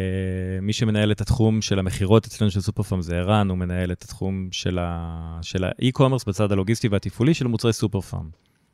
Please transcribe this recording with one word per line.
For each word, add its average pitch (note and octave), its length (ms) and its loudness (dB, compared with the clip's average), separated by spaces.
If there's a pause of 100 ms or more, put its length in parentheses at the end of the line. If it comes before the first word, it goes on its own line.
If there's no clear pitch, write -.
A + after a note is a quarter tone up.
(640)
מי G#2 100 0
שמנהל G#2+ 400 2
את G2+ 80 0
התחום A2 420 2
של G2 160 0
המכירות F#2+ 480 4
אצלנו G#2 240 0
של F#2+ 100 0
סופר G#2 220 -2
פארם F#2+ 200 -2
זה E2+ 140 -2
ערן, G2 340 2
הוא F2+ 80 -2
מנהל F2+ 340 -2
את - 100 -8
התחום F#2+ 500 -6
של F2+ 260 -4
ה-, E2 640 -6
של F#2 220 -4
האי-קומרס C3 600 2
בצד G#2 280 0
הלוגיסטי G2+ 360 0
והתפעולי A2 460 0
של C#3 120 -2
מוצרי A#2 260 0
סופר G2 280 -2
פארם. F2 280 -8 (460)